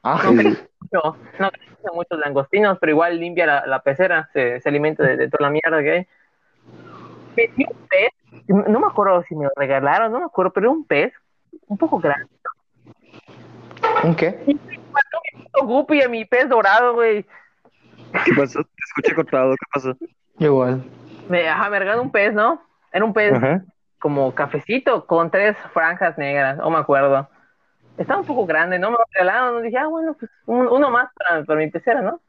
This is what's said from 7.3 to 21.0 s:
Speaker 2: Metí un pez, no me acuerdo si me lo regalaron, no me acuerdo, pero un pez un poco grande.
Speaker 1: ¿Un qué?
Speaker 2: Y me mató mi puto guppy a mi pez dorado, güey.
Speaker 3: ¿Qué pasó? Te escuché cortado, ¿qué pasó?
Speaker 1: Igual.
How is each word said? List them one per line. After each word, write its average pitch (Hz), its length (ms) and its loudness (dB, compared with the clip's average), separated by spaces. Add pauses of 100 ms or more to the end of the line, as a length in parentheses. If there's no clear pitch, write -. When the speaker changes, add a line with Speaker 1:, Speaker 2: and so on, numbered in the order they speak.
Speaker 2:
Metí - 280 0
un - 120 -8 (120)
pez, 196 220 2 (380)
no 208 300 4
me 415 80 2
acuerdo 190 420 2
si 175 60 -10
me 147 120 -6
lo 139 100 0
regalaron, 139 560 0
no 254 80 -4
me 349 60 -6
acuerdo, 185 260 -2
pero 214 180 2
un 311 140 -2
pez 160 280 0 (540)
un 208 100 -8
poco 311 220 -2
grande. 143 300 -2 (1800)
Speaker 1:
¿Un 165 100 4
qué? 170 320 -2
Speaker 2:
Y 285 80 2
me - 240 -10
mató - 420 -6 (140)
mi - 80 -20
puto 539 240 -2
guppy 277 360 2
a 247 60 2
mi 226 160 -6
pez 247 240 0
dorado, 233 460 4
güey. 226 320 0 (1000)
Speaker 3:
¿Qué - 120 4
pasó? 139 260 0
Te - 80 -8 (180)
escuché 147 280 -2
cortado, 135 360 2
¿qué - 200 -4
pasó? 131 240 -6 (420)
Speaker 1:
Igual. 131 460 2 (440)